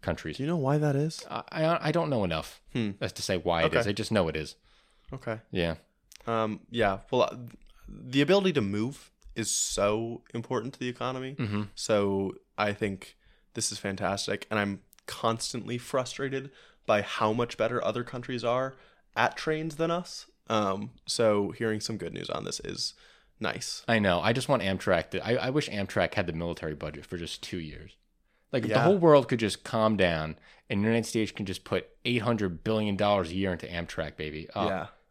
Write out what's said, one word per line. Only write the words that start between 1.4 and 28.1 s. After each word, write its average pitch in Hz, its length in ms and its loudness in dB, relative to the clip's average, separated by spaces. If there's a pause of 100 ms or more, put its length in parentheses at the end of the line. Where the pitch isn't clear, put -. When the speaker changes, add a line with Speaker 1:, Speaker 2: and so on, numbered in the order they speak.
Speaker 1:
I, 160 380 0
I - 20 0
don't 165 180 0
know 120 140 2
enough 82 380 -2 (120)
Speaker 2:
Hmm. 110 180 -2 (100)
Speaker 1:
as 92 120 -4
to - 80 -10
say 95 160 0
why 85 260 2
it - 100 2
is. 123 80 4
Speaker 2:
Okay. 110 80 0
Speaker 1:
I 104 40 0
just 110 180 -4
know 98 160 4
it 78 80 -2
is. 78 200 -6 (580)
Speaker 2:
Okay. 113 260 -8 (120)
Speaker 1:
Yeah. 85 240 0 (500)
Speaker 2:
Um, 110 360 0 (100)
yeah. 107 280 2 (120)
Well, 127 120 4
uh, - 120 -2 (520)
the 123 340 -2
ability 185 320 4
to 143 80 2
move 107 500 -4 (240)
is 113 160 -2
so 110 680 0 (120)
important 117 400 -4
to - 60 -20
the 123 100 -4
economy. 131 480 -6
Speaker 1:
Mm-hmm. 104 260 -2 (120)
Speaker 2:
So 98 600 2 (220)
I 104 160 0
think 101 420 -6 (380)
this - 180 -4
is 104 60 -10
fantastic. 98 720 -4
And 107 100 2
I'm 101 220 0 (240)
constantly 113 720 -2
frustrated 135 720 -4 (360)
by 104 160 4
how 110 320 2
much 120 240 0
better 117 260 0
other 113 200 0
countries 123 400 -8
are 127 320 0 (400)
at - 220 4
trains 156 380 -4
than 165 160 0
us. 175 340 -4 (240)
Um, 104 420 0 (140)
so 104 460 2
hearing 110 280 -2
some 110 180 -6
good 85 160 -6
news 50 160 -8
on - 140 -4
this - 180 -6
is - 320 -6 (460)
nice. - 480 -6
Speaker 1:
I 113 120 4
know. 92 220 6
I 107 120 2
just 123 160 -2
want 127 140 2
Amtrak 95 480 2
to, 95 140 -4
I, 120 220 0
I - 40 -2
wish 147 180 0
Amtrak 98 460 -2
had 92 120 0
the 85 60 -4
military 82 420 -4
budget 73 300 -10
for 90 120 -10
just 85 260 -8
two - 160 -6
years. 76 360 -14 (560)